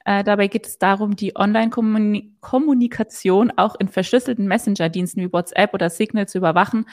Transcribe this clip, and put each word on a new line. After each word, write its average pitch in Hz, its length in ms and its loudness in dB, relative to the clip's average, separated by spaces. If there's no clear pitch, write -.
Äh, 202 200 0
dabei 202 240 2
geht 220 180 -4
es - 140 -16
darum, 196 360 0
die 196 200 -6
Online-Kommunikation 220 2250 0
auch 202 200 0
in 196 120 -2
verschlüsselten 220 600 0
Messenger-Diensten 185 720 -2
wie 180 100 -4
WhatsApp 190 440 0
oder 175 160 0
Signal 214 360 -2
zu 185 120 -6
überwachen, 185 540 2